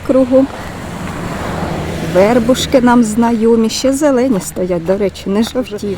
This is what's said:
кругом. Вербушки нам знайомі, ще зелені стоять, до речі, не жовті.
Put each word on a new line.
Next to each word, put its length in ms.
кругом. 400
Вербушки 680
нам 240
знайомі, 680
ще 220
зелені 480
стоять, 460
до 120
речі, 280
не 160
жовті. 560